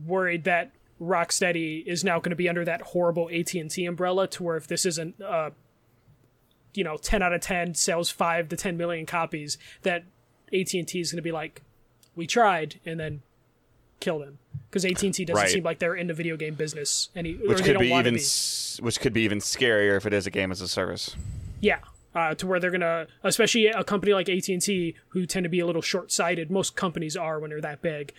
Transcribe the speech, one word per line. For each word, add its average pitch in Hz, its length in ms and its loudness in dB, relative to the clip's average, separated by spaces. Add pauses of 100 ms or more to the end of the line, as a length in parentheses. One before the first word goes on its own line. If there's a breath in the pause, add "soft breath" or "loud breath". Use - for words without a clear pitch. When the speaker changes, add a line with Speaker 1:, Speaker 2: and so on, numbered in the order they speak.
Speaker 1:
worried 175 420 0
that 180 260 2 (280)
Rocksteady 170 880 0
is 175 200 -2
now 170 160 2
gonna 175 160 -2
be 175 100 2
under 170 160 0
that 165 180 -2
horrible 170 520 2
A 170 100 0
T 180 160 -4
and 156 100 -6
T 185 160 -4
umbrella, 180 440 0
to - 140 -10
where 170 120 0
if 156 100 -6
this - 200 0
isn't, 165 360 -4
uh, 170 280 -2 (1200)
you 196 100 -2
know, 156 140 -6
ten - 240 2
out 175 120 2
of 170 80 0
ten, 175 320 -2
sells 170 360 0
five 170 400 0
to 175 60 -6
ten 175 220 -4
million 170 280 -4
copies, 160 520 -4 (240 loud breath)
that 175 240 -2 (480)
A 190 100 2
T 185 160 -2
and 160 80 -4
T 185 120 -4
is 160 120 -4
gonna 170 100 -6
be 165 100 -4
like, 160 320 -8 (520)
"We 170 120 -8
tried," 185 580 4
and 165 140 -6
then 151 220 -6 (800)
kill 160 200 -2
them. 139 200 -14 (320)
'Cause 185 140 0
A 185 80 2
T 196 140 0
and 185 60 0
T 185 120 -2
doesn't 175 180 2
Speaker 2:
Right. 190 80 4
Speaker 1:
seem 185 120 2
like 165 160 -2
they're 175 160 0
in 175 120 -4
the 170 60 -2
video 165 240 -4
game 156 180 -6
business 151 600 -4
any, 170 200 -4
or 214 140 0
Speaker 2:
Which 196 100 4
Speaker 1:
they 190 60 2
Speaker 2:
could - 80 8
Speaker 1:
don't - 100 4
Speaker 2:
be 127 80 4
Speaker 1:
wanna 127 120 6
Speaker 2:
even 120 120 4
Speaker 1:
be. 113 40 2
Speaker 2:
s-, - 600 -2
which 117 180 -2
could 127 140 2
be 113 80 2
even 104 180 2
scarier 104 580 4
if 98 80 -2
it 104 80 0
is 98 120 4
a 98 60 -6
game 95 200 0
as 92 100 -6
a 90 60 -6
service. 92 480 -4 (440)
Speaker 1:
Yeah. 190 200 2 (360)
Uh, 160 200 2
to 185 120 -6
where 185 120 2
they're 175 120 0
gonna, 170 360 0 (160 soft breath)
especially 214 440 6
a 220 160 0
company 202 300 2
like 185 140 2
A 190 140 0
T 190 120 -2
and 180 80 0
T, 175 340 0 (140)
who 185 160 0
tend 185 180 -2
to 170 60 -2
be 180 100 2
a 170 60 2
little 170 180 0
short-sighted, 175 680 0
most 190 240 0
companies 165 400 -2
are 160 240 -4
when 151 120 -6
they're 151 100 -8
that 151 200 -6
big, 147 380 -4